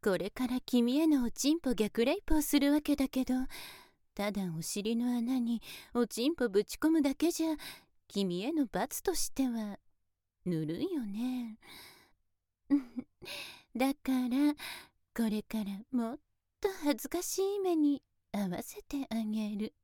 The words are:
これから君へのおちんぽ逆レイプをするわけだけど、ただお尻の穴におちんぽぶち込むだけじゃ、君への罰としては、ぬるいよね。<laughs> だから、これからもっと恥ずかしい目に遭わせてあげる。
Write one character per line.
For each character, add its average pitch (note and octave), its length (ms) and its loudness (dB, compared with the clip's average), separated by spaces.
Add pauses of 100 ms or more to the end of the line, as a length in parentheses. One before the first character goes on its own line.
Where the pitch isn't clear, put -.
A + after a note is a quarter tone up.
こ F#3+ 100 4
れ F3 140 -4
か B3+ 160 -4
ら B3 140 -2
君 B3 400 2
へ E4 80 4
の D4 160 4
お - 80 -2
ち C#4+ 200 2
ん E4 60 2
ぽ B3+ 160 0
逆 G#3+ 300 2
レ D#4 140 2
イ - 40 -10
プ - 140 6
を D4+ 40 6
す D4 200 4
る C#4+ 120 4
わ D4 80 4
け D4 140 0
だ C4+ 140 0
け C4 160 -2
ど、 B3+ 100 0 (800)
た G3+ 160 -2
だ G3+ 120 -4 (140)
お E3 60 -6
尻 G#3 320 -2
の A#3+ 240 0
穴 B3 220 0
に A#3 200 0 (340)
お A#3+ 120 4
ち A#3+ 220 0
ん E4+ 80 0
ぽ A#3+ 120 0
ぶ G3+ 140 4
ち - 140 -6
込 D#4 140 4
む D#4+ 120 6
だ C4+ 140 2
け E4+ 160 2
じ D#4+ 120 0
ゃ、 D#4+ 120 0 (500)
君 F#3+ 380 -2
へ C#4+ 80 -2
の D4 140 2
罰 - 360 -4
と F#4 140 0
し - 160 -2
て C4+ 160 0
は、 A3 320 -6 (640)
ぬ D#3+ 200 0
る D#3+ 160 -4
い F#4 140 -2
よ C#4 80 -2
ね。 A#3 560 -6 (1120)
<laughs> - 1040 -6
だ C4 200 2
か - 180 -4 (180)
ら、 D4 240 2 (580)
こ A3+ 160 0
れ G#3+ 140 -2
か A3 220 -4
ら G3 160 -8 (100)
も A#3+ 240 -2
っ D4+ 60 -14 (400)
と G4+ 80 0 (160)
恥 C#4+ 180 2
ず - 60 -10
か E4+ 120 -2
し - 220 -2 (140)
い - 20 -2
目 F#4 160 2
に D4 260 4 (320)
遭 G3+ 160 0
わ - 140 -4
せ - 220 -12
て C#4 260 -6
あ A3 140 -2
げ G#3+ 320 -2
る。 G#3+ 280 -6